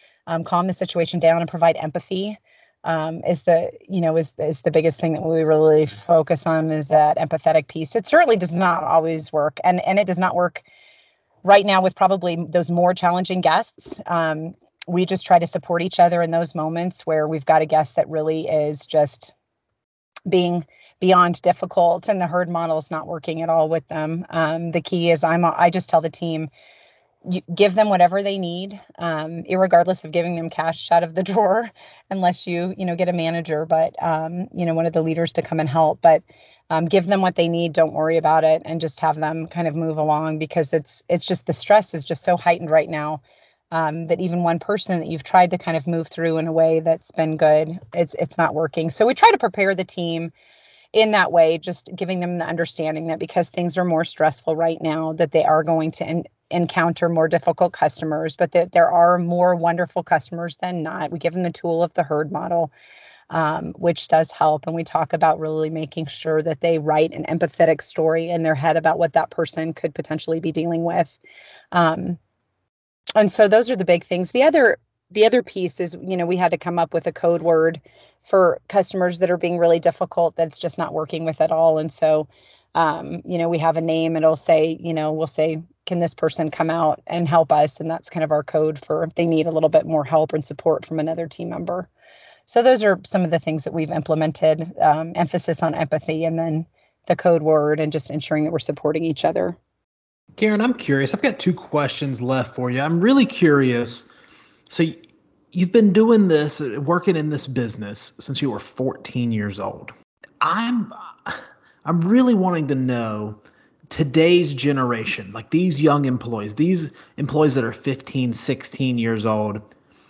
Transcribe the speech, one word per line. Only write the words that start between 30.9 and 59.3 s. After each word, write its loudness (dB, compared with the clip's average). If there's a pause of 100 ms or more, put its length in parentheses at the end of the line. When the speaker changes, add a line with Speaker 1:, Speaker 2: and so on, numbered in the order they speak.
Speaker 1:
out 6
of -6
the -2
<laughs> -4
drawer, 2 (400)
unless -2
you, -4
you -4
know, -4
get 0
a -2
manager, -2
but, 0
um, -4
you -4
know, 0
one 0
of -2
the 0
leaders -2
to -2
come -4
and -2
help, 0
but, 6 (480)
um, 0
give 2
them 0
what 0
they 0
need. -2
Don't 2
worry 0
about 4
it, 2
and -6
just -6
have 0
them -4
kind -4
of -4
move -2
along, 0
because -2
it's, -4
it's -2
just, -4
the -4
stress 2
is -6
just -8
so 2
heightened -2
right 2
now, -6 (520)
um, -4
that 0
even -2
one 2
person -2
that -8
you've -8
tried 6
to -4
kind -4
of -4
move -4
through -2
in -2
a -4
way 4
that's -2
been -2
good, 4 (160)
it's, -2
it's -4
not 0
working. -2
So 2
we 2
try 6
to 2
prepare 0
the -4
team -6 (600)
in 4
that 2
way, 4
just -10
giving -4
them -4
the -4
understanding -4
that -4
because -2
things -4
are 0
more 0
stressful -2
right -2
now, -4
that -2
they 2
are 2
going 0
to -8
en-, -4 (260)
encounter 0
more 2
difficult 0
customers, -2
but -2
that 2
there 6
are 6
more 2